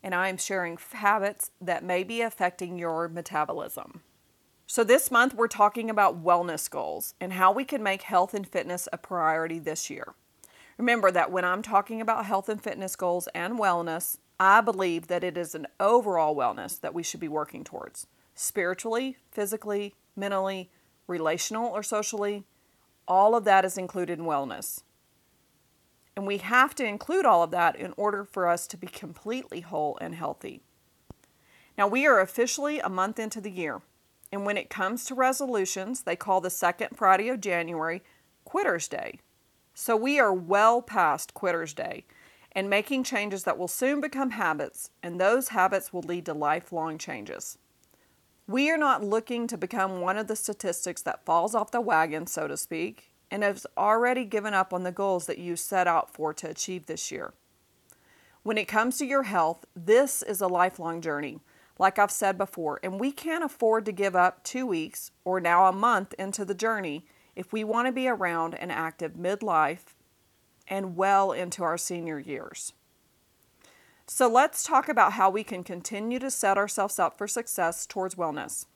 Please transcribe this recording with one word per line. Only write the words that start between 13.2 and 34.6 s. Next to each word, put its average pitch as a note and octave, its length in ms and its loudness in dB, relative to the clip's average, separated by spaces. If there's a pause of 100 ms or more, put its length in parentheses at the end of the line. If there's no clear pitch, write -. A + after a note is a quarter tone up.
and F#3 240 -4
wellness, F3 600 0 (200)
I G3 220 8
believe F#3 460 0
that F3+ 180 -2
it F3 140 -4
is E3+ 160 -6
an D#3 140 -10 (120)
overall F#3+ 560 4
wellness A#2+ 420 -2
that - 140 -6
we E3+ 100 -4
should - 180 -8
be D#3+ 80 -6
working D3+ 360 -6
towards. - 420 -14 (280)
Spiritually, A3+ 840 -2 (140)
physically, G#3 640 -4 (200)
mentally, F#3+ 540 -4 (380)
relational F3 640 -2
or G#3 140 -4
socially, G#3 600 -4 (640)
all G3 260 6
of A3+ 100 2
that F#3+ 200 8
is F#3+ 140 -2
included F3+ 400 -4
in E3 80 -6
wellness. C#3 560 -4 (1300)
And G3 120 -6
we G3+ 100 -2
have A#3+ 380 2
to B3+ 100 -2
include C#4+ 400 0
all F3+ 160 8
of E3 80 0
that E3+ 240 2
in F3+ 220 -8
order G#3 280 0
for F#3+ 220 -2
us E3+ 220 2
to - 80 -14
be - 100 -12
completely G3+ 760 -10
whole D#3+ 380 -4
and E3+ 140 -8
healthy. - 480 -10 (1120)
Now, G3+ 120 4
we B3+ 180 2
are A#3+ 140 8
officially C4 580 -2
a - 100 -4
month F#3+ 300 -2
into A3 220 -8
the G3+ 100 -10
year. E3+ 320 -6 (480)
And G3 160 -4
when G#3 100 0
it - 140 -8